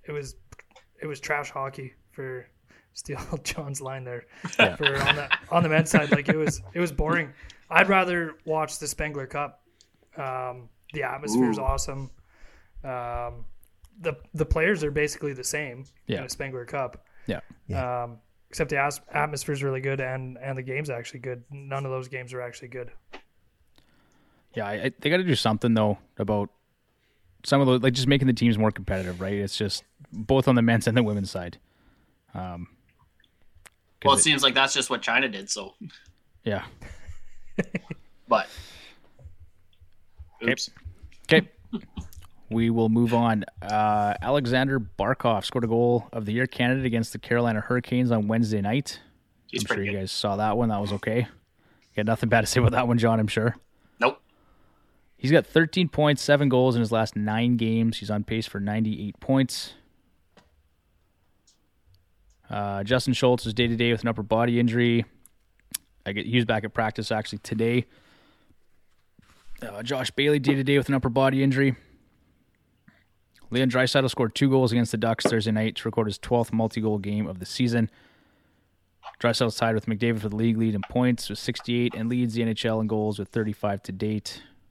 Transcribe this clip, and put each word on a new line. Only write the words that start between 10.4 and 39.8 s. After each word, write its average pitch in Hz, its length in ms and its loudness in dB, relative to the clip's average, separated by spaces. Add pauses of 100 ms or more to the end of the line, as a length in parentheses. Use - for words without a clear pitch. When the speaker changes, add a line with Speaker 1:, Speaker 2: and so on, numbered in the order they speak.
Speaker 1:
the 143 100 -6
atmosphere 127 480 0
is 107 80 -2
Speaker 3:
Ooh. 135 40 -4
Speaker 1:
awesome. 135 480 -4 (720)
Um, 120 640 -6 (540)
the, 165 160 -4 (180)
the 156 120 0
players 165 400 2
are 147 60 -2
basically 147 420 -2
the 127 100 -12
same 135 420 -8 (220)
Speaker 2:
Yeah. 117 120 -4
Speaker 1:
in 135 60 -8
a 123 40 -16
Spengler 131 360 -10
Cup. 131 400 -8 (220)
Speaker 2:
Yeah. - 140 -6 (260)
Speaker 4:
Yeah. 123 360 -4
Speaker 1:
Um, 117 140 -10 (320)
except 151 200 -4
the 147 100 -2
as-, 143 220 0 (120)
atmosphere 147 400 -2
is 139 100 -6
really 135 180 -2
good, 135 200 -2
and, 127 360 -6
and 131 200 -8
the 127 60 -8
game's 135 260 -6
actually 120 320 -10
good. 123 300 -10
None 139 340 -8
of 131 60 -4
those 131 180 -6
games 127 240 -12
were 127 80 -8
actually 120 280 -12
good. 123 220 -10 (1600)
Speaker 2:
Yeah, 107 120 -4
I, 104 60 -4
I, 113 260 -4
they 143 100 -2
gotta 180 140 2
do 175 120 2
something, 113 380 2
though, 107 240 2 (220)
about 104 300 0 (960)
some 139 180 2
of 135 60 6
those, 127 140 4
like, 127 120 4
just 131 140 0
making 131 200 4
the 127 60 4
teams 117 240 4
more 107 140 4
competitive, 92 500 -4
right? 95 120 -4
It's 101 240 -4
just - 260 -4 (280)
both 131 360 2
on 131 60 6
the 120 80 6
men's 113 240 4
and 113 100 2
the 127 60 6
women's 104 300 0
side. 87 260 -8 (760)
Um, 90 320 -10 (1300)
'cause - 40 -2
Speaker 3:
Well, 139 80 8
it 127 60 6
Speaker 2:
it - 40 4
Speaker 3:
seems 147 200 2
like 131 100 4
that's 135 220 4
just 131 160 -2
what 120 100 -2
China 127 260 2
did, 101 220 -8
so. 98 240 -8 (680)
Speaker 2:
Yeah. 104 220 -4 (1600)
Speaker 3:
But. 113 200 2 (1900)